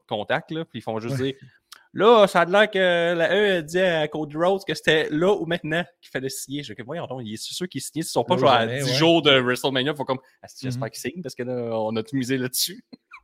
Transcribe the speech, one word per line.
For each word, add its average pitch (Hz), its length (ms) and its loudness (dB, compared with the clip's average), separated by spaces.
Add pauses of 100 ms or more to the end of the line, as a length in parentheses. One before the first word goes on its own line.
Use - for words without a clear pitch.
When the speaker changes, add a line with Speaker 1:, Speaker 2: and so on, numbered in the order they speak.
Speaker 1:
contact, 120 420 -4
là. 160 140 -8
Puis - 140 -12
ils - 40 -18
font 113 160 -6
juste 127 180 -6
Speaker 2:
Ouais. 135 140 -4
Speaker 1:
dire, 135 40 -10 (580)
là, 214 340 6
ça 180 140 2
a 170 40 4
l'air 202 260 2
que 175 460 2
la 165 180 2
E 202 220 2
a 170 40 -2
dit 160 180 -4
à 170 280 2
Cody 151 300 -8
Rhodes 190 280 2
que 156 80 -4
c'était 156 380 2
là 175 220 2
ou 175 120 -2
maintenant 165 380 -2 (180)
qu'il - 80 -20
fallait 131 200 -6
signer. 139 340 -10
Je 143 100 -12
dis, 131 100 -16
voyons 147 220 -10
donc, 127 200 -10
il 107 80 -8
est 107 80 -12
sûr - 260 -8
qu'il 139 120 -8
est - 20 -12
signé. - 220 -8
Ils - 40 -8
sont - 160 0
pas 180 120 2
Speaker 2:
Là - 60 0
ou - 40 0
Speaker 1:
genre 139 80 6
à 120 80 4
Speaker 2:
jamais, 117 180 -2
Speaker 1:
dix 143 100 -2
Speaker 2:
ouais. 123 80 0
Speaker 1:
jours 165 240 4
de 147 180 6
WrestleMania. 127 540 0
Faut 143 120 -6
comme, 127 140 -2 (220)
ah, - 60 -20 (140)
j'espère 127 240 -6
Speaker 2:
Mhm. 110 60 -6
Speaker 1:
qu'il - 80 -16 (120)
signe 185 100 -14
parce 135 140 -12
que 131 80 -8
là, 123 100 -6 (240)
on 110 200 -2
a 110 60 -2
tout - 120 -8
misé 131 220 -2
là-dessus. 127 460 -4 (400)